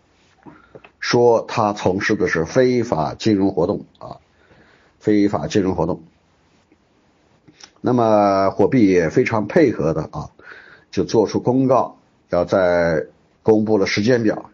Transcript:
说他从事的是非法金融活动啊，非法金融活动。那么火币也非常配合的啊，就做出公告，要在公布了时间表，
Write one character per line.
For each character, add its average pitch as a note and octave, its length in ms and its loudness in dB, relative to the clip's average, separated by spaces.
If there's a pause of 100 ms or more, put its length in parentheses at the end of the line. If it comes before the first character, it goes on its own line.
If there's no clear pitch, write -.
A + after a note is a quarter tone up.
(1000)
说 A#2+ 440 2
他 G#2 280 -2
从 G2 260 -2
事 G#2+ 160 -2
的 F#2 140 -2
是 D#2+ 160 -2
非 B2 360 0
法 D#2+ 320 -4
金 A2+ 220 0
融 F#2+ 160 0
活 - 160 0
动 F#2 180 -6 (120)
啊， - 200 -18 (800)
非 G#2 280 2
法 G#2 200 -4
金 G#2+ 140 0
融 F#2 140 -2
活 D#2+ 100 -2
动。 F2+ 160 -6 (1800)
那 A#2 100 -2
么 G#2 600 2
火 G2 180 0
币 A#2 180 4
也 F2 220 2
非 B2+ 160 0
常 G#2+ 200 -4
配 C#3+ 260 2
合 D#2 220 -2
的 - 180 -6
啊， - 180 -14 (600)
就 F#2 140 -4
做 G#2 240 2
出 G#2+ 120 -6
公 C3 280 0
告， A#2+ 320 0 (300)
要 F2 160 0
在 F2 600 0 (380)
公 A2 200 4
布 G#2+ 140 0
了 F#2+ 80 0
时 - 160 -2
间 A#2 220 2
表， - 300 -4